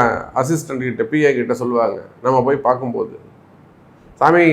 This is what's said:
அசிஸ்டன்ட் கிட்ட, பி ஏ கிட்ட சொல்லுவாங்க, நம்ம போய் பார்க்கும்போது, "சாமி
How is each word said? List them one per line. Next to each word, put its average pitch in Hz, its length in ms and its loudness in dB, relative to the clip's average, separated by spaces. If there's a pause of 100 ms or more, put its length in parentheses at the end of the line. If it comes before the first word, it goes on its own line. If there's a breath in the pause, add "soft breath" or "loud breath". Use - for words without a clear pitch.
(400)
அசிஸ்டன்ட் 135 480 -4
கிட்ட, 113 240 -4
பி 151 140 2
ஏ 139 80 6
கிட்ட 120 260 -2
சொல்லுவாங்க, 117 380 0 (260)
நம்ம 127 240 2
போய் 139 180 0
பார்க்கும்போது, 123 480 -2 (1040)
"சாமி 170 320 4